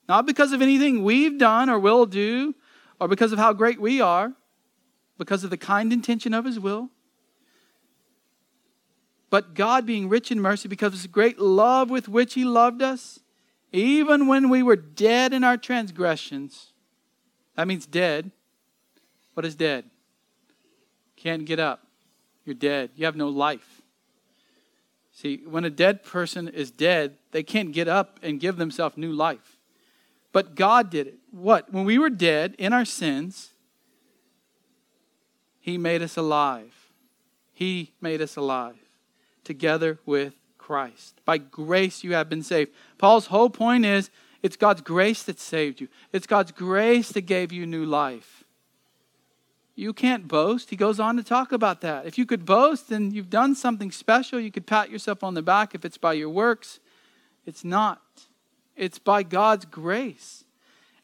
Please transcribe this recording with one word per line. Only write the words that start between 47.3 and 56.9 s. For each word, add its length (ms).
you 120
new 200
life. 580
You 180
can't 340
boast. 420
He 60
goes 240
on 180
to 60
talk 280
about 300
that. 240
If 120
you 80
could 200
boast, 440
then 220
you've 180
done 260
something 360
special. 480
You 120
could 160
pat 220
yourself 340
on 100
the 80
back 320
if 120
it's 120
by 160
your 160
works. 500